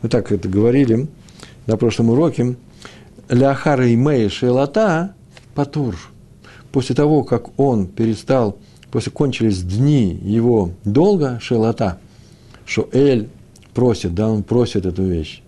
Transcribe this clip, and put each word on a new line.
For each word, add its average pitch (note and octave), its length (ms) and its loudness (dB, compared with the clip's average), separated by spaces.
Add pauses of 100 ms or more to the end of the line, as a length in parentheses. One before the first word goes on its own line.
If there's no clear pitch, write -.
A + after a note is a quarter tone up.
мы A2+ 80 -4
так A#2 220 -2
это F#2+ 180 -4
говорили A#2+ 580 2 (580)
на A2 120 0
прошлом A2+ 320 0
уроке, B2 460 0 (760)
«Ляхар C3+ 520 2
имей A#2+ 460 2
шелата D#3+ 880 0 (400)
патур». C#3 420 -4 (760)
После B2+ 220 -2
того, D3 300 2
как - 340 -4
он A#2+ 280 2
перестал, A2+ 720 -2 (320)
после G#2+ 220 -4
кончились A2+ 500 0
дни A2 500 0 (100)
его G#2+ 500 0 (120)
долга, C#3+ 560 0
шелата, A2 580 -2 (680)
шоэль B2+ 600 0 (440)
просит, A2 420 0
да, G#2+ 140 0
он G#2+ 140 0
просит A#2 420 0
эту F#2 200 -2
вещь. E2+ 440 -4